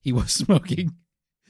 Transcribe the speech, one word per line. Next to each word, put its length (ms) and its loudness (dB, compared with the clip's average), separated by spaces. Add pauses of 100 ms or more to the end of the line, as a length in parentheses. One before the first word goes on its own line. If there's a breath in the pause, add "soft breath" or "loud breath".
He 120 -2
was 180 0
<laughs> 20 0
smoking. 640 0 (540 loud breath)